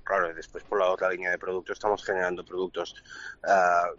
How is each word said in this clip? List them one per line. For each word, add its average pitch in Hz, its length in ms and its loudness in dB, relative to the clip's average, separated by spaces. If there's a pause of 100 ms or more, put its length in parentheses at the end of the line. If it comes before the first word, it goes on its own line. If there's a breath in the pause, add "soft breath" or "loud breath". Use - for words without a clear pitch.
claro, 92 300 0
después 82 320 -12
por 104 140 0
la 92 80 4
otra 92 220 2
línea 90 220 -2
de 87 60 0
productos 92 400 -6
estamos 104 260 -2
generando 90 400 0
productos, 90 500 -6 (540 loud breath)
ah, 87 400 6 (120)